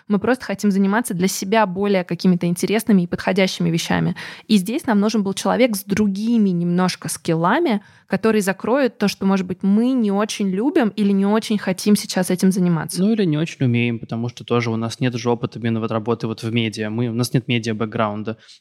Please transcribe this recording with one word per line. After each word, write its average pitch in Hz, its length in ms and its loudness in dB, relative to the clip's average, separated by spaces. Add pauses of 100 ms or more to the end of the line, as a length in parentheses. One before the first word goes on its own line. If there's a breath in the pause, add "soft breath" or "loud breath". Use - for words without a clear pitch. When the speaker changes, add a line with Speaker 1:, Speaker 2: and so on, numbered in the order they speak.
Speaker 1:
Мы 202 100 2
просто 226 260 -2
хотим 196 280 0
заниматься 196 420 0
для 180 140 2
себя 208 380 0
более 190 360 0
какими-то 175 440 0
интересными 190 560 2
и 175 40 -2
подходящими 190 640 0
вещами. 170 460 0 (320 loud breath)
И 214 80 4
здесь 220 300 -2
нам 214 120 2
нужен 214 240 2
был 190 120 -2
человек 208 420 0
с - 80 -8
другими 208 640 2
немножко 175 600 0
скиллами, 202 720 0 (280 soft breath)
которые 214 340 2
закроют 220 560 0
то, 202 100 2
что, - 160 -6
может 190 220 2
быть, 185 160 -8
мы 220 300 2
не 226 180 0
очень 202 400 -2
любим 233 400 2
или 202 220 0
не 196 120 2
очень 214 340 0
хотим 202 380 2
сейчас - 320 -2
этим 185 240 2
заниматься. 175 480 0
Speaker 2:
Ну, 202 120 2
или 214 120 2
не 151 140 0
очень 156 260 -2
умеем, 120 340 2
потому 117 300 -6
что - 160 -16
тоже 120 260 0
у 113 60 -2
нас 113 240 -4
нет 127 140 0
же 120 160 -2
опыта 120 280 -2
именно 113 220 -2
вот 113 100 -2
работы 113 360 -2
вот 110 160 -6
в 113 100 -4
медиа. 110 380 -2
Мы, 120 180 -4
у 113 60 -6
нас 120 180 -2
нет 120 160 0
медиа-бэкграунда, 110 880 -2 (240 loud breath)